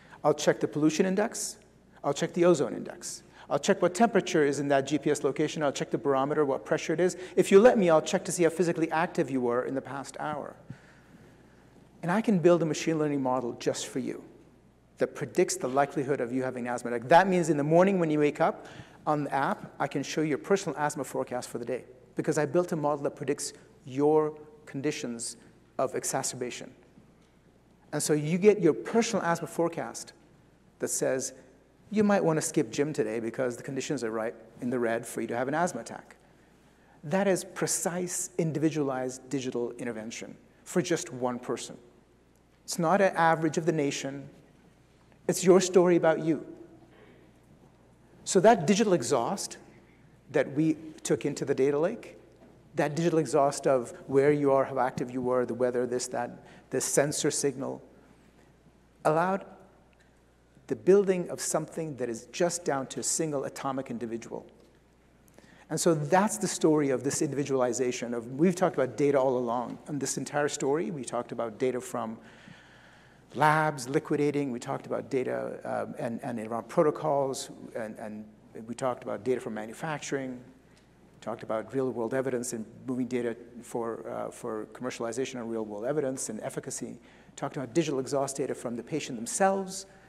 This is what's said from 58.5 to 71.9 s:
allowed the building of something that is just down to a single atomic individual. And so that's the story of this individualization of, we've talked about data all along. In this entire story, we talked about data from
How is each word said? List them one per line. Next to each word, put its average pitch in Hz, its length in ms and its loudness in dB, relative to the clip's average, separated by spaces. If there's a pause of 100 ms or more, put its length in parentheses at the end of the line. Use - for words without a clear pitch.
allowed 180 420 0 (1200)
the 131 80 -4
building 180 560 4
of - 100 -8
something 156 560 -4
that 120 120 -4
is 113 180 -8
just - 360 -2
down 135 220 -2
to - 140 -10
a 113 40 -6
single 143 420 -2
atomic 135 440 -6
individual. 113 560 -8 (1300)
And 156 80 -4
so 170 160 4
that's 185 420 2
the 185 100 -2
story 151 440 4
of 120 120 0
this 139 200 0
individualization 127 920 0
of, 120 200 -6
we've 170 220 4
talked 170 200 0
about 127 200 0
data 143 240 4
all 131 180 2
along. 117 500 -4
In 147 100 -6
this 131 200 -4
entire 147 320 -2
story, 160 420 0
we 139 120 -8
talked 120 280 -6
about 117 260 -6
data 123 240 0
from 113 380 -8 (1160)